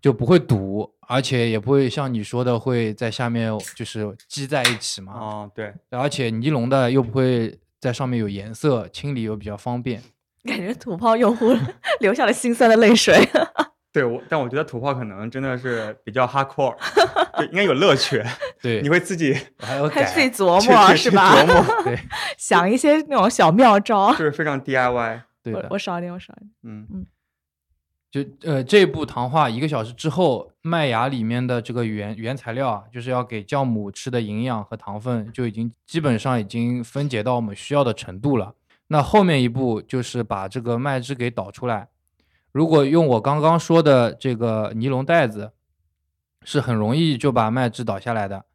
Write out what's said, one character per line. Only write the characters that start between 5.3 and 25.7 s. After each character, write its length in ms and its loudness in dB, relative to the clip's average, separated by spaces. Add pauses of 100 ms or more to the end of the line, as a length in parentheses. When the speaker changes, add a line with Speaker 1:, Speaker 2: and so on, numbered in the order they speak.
Speaker 2:
对。 180 -12 (180)
Speaker 1:
而 180 -2
且 200 -4
尼 220 -2
龙 180 0
的 220 2
又 100 4
不 120 -2
会 480 0 (180)
在 120 -4
上 160 -4
面 120 -2
有 100 -2
颜 260 -10
色， 340 -2
清 260 -8
理 80 -4
又 140 -4
比 80 -12
较 120 -10
方 260 -8
便。 200 -6 (420)
Speaker 3:
感 120 -6
觉 180 -6
土 220 -10
炮 200 2
用 180 4
户 200 2 (220)
<laughs> 240 -4
流 120 2
下 120 0
了 80 2
心 220 -2
酸 140 4
的 80 8
泪 180 8
水。 320 6 (300)
<laughs> 360 -6
Speaker 2:
对， 120 0
我， 240 -4
但 100 0
我 100 -2
觉 60 -10
得 80 -2
土 160 -8
炮 160 -4
可 100 -8
能 260 -10
真 120 -8
的 160 -4
是 460 -6
比 80 -12
较 120 2
hardcore， 520 -2 (320)
Speaker 1:
<laughs> 320 -2
Speaker 2:
就 60 0
应 60 -12
该 120 0
有 100 4
乐 220 4
趣。 260 -2 (400)
Speaker 1:
对。 200 -2
Speaker 2:
你 60 -2
会 120 4
自 160 -8
己 180 0 (240)
Speaker 1:
还 160 -8
要 140 -2
改。 160 2
Speaker 3:
还 80 -2
自 80 0
己 100 2
琢 340 4
磨， 280 8
Speaker 2:
去， 40 6
去， 80 0
Speaker 3:
是 60 2
吧？ 240 6
Speaker 2:
去 160 6
琢 140 6
磨。 180 0
Speaker 1:
对。 160 -2 (200)
Speaker 3:
<laughs> 200 -8
想 320 2
一 60 2
些 320 4
那 80 -2
种 120 4
小 220 4
妙 300 6
招。 320 2
Speaker 2:
就 60 0
是 120 0
非 140 -4
常 180 -2
D 140 -2
I 120 2
Y。 340 -4 (200)
Speaker 1:
对 120 -8
的。 80 -6
Speaker 3:
我， 80 -12